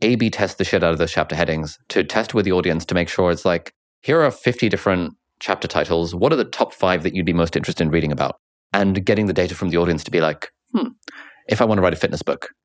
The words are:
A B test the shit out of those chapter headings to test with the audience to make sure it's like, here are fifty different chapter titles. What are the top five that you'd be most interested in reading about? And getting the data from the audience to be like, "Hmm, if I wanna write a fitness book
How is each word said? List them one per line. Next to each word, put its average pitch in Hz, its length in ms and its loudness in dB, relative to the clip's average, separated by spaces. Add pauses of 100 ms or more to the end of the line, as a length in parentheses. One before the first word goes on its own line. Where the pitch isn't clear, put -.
A 113 140 4
B 117 160 2
test - 280 -2
the 95 60 0
shit 92 200 0
out 82 80 4
of 80 60 -2
those 82 140 0
chapter 78 240 -2
headings 80 400 -2 (120)
to - 160 0
test - 300 -2
with 107 120 2
the 95 60 2
audience 90 340 0
to - 80 -4
make 87 140 0
sure 90 220 2
it's 82 140 -2
like, 87 280 0 (300)
here 160 200 2
are 147 80 4
fifty - 400 0
different 92 440 -2 (260)
chapter 92 280 -4
titles. 85 460 0
What 107 180 2
are 160 40 2
the 120 80 0
top - 280 -4
five 92 300 0
that 85 120 -2
you'd 90 120 0
be 87 80 0
most 85 220 0
interested 82 260 -2
in 80 80 2
reading 78 220 2
about? 67 240 -2 (360)
And 98 320 2
getting 107 220 2
the 95 60 0
data 90 220 0
from 87 160 -4
the 80 60 0
audience 85 280 2
to - 60 -16
be 87 100 2
like, 78 300 -2 (240)
"Hmm, 196 140 0 (600)
if - 120 0
I 127 40 6
wanna 107 180 2
write 90 120 4
a - 20 -10
fitness - 260 -4
book - 280 -6 (140)